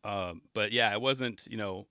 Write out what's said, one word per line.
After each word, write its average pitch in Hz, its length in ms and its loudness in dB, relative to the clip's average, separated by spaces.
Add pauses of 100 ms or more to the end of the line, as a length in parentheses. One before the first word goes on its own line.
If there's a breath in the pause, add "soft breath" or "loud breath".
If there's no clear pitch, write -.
Uh, 98 300 -2 (200)
but 107 200 0
yeah, 117 180 6
it 104 80 2
wasn't, 127 500 0
you 110 60 -8
know 101 360 -4